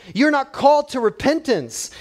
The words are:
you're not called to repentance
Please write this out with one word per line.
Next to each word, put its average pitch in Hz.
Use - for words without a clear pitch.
you're 285
not 277
called 294
to 262
repentance 226